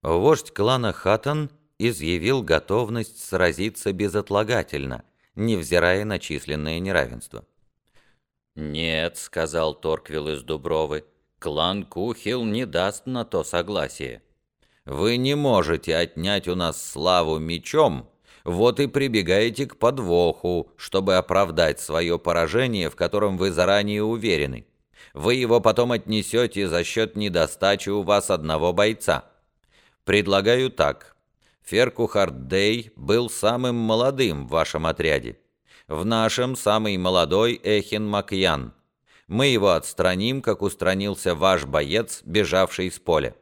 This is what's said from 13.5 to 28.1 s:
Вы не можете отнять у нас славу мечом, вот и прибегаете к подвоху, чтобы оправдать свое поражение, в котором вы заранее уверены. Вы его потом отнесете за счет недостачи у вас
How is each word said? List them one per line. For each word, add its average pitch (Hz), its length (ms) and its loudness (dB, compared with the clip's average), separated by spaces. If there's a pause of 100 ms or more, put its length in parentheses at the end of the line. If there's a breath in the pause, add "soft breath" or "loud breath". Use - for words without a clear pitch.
Вы 92 320 0
не 131 160 0
можете 85 600 0
отнять 87 520 -2
у 90 60 -2
нас 85 280 -4
славу 80 560 2
мечом, 82 720 0 (340 soft breath)
вот 98 360 2
и 143 60 2
прибегаете 110 800 0
к - 100 -18
подвоху, 87 1000 0
чтобы 95 400 0
оправдать 87 640 2
свое 85 400 -2
поражение, 87 680 0
в - 80 -10
котором 95 400 0
вы 92 140 0
заранее 101 520 2
уверены. 85 640 -2 (460 loud breath)
Вы 85 220 0
его 117 260 4
потом 120 320 2
отнесете 107 760 -2
за 85 160 0
счет 110 320 -2
недостачи 98 720 0
у 101 120 0
вас 101 280 2